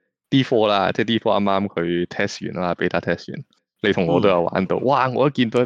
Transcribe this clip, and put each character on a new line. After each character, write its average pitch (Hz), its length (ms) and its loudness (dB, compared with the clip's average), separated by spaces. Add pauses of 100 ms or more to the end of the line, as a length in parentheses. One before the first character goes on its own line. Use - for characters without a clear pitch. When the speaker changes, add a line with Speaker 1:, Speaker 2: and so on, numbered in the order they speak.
(300)
Speaker 1:
D 135 140 4
four 110 240 2
啦， 98 260 2
即 - 80 -2
係 107 40 0
D 113 140 0
four 101 220 0
啱 - 20 0
啱 98 240 0
佢 87 400 -2
test - 460 -6
完 90 100 -6
啦， 87 120 -2
beta 90 260 -2
test - 320 -6
完， 139 100 -12 (380)
你 101 100 2
同 92 160 0
我 87 140 2
都 101 80 4
有 87 140 2
玩 95 220 -2
到。 85 120 -2
Speaker 2:
嗯。 - 80 -4
Speaker 1:
哇！ 131 240 2
我 123 180 0
一 147 40 -2
見 120 180 0
到 123 160 2